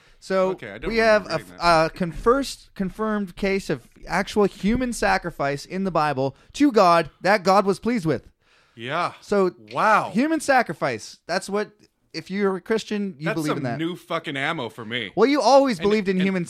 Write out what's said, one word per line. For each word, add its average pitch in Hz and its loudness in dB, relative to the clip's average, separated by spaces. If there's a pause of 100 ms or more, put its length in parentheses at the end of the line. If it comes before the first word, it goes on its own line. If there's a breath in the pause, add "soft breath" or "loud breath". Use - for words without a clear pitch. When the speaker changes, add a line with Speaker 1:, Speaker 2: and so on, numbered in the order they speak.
(200 soft breath)
Speaker 1:
So, 190 0
Speaker 2:
Okay, 127 -10
I 98 -14
don't 151 -8
Speaker 1:
we 226 0
Speaker 2:
remember 214 4
Speaker 1:
have 160 -4
a - -10
Speaker 2:
reading 92 -20
Speaker 1:
f-, - -12
Speaker 2:
that. 165 4
Speaker 1:
a 160 -4
confirmed, 233 -2 (180)
confirmed 208 -4
case 196 -2
of 139 -6 (200)
actual 196 0
human 240 -2
sacrifice 165 -2
in 190 -6
the 190 -2
Bible 143 0 (180 soft breath)
to 285 2
God 170 6 (100)
that 190 2
God 190 4
was 190 0
pleased 220 -2
with. 135 -2 (460 soft breath)
Speaker 2:
Yeah. 139 -6
Speaker 1:
So, 190 2 (200)
Speaker 2:
Wow. 170 2
Speaker 1:
human 294 0
sacrifice. 165 -2
That's 185 -4
what, 208 -4 (400)
if 160 -12
you're 196 0
a 175 -10
Christian, 208 -4
you 151 -10
Speaker 2:
That's 214 -2
Speaker 1:
believe 156 -4
Speaker 2:
some 170 -2
Speaker 1:
in 156 -6
that. 120 -4
Speaker 2:
new 165 -6
fucking 165 -8
ammo 139 -4
for 120 -14
me. 110 -8
Speaker 1:
Well, 220 4
you 285 0
always 262 4
Speaker 2:
And, 160 -8
Speaker 1:
believed 208 2
in 185 0
Speaker 2:
and 185 2
Speaker 1:
human 190 -2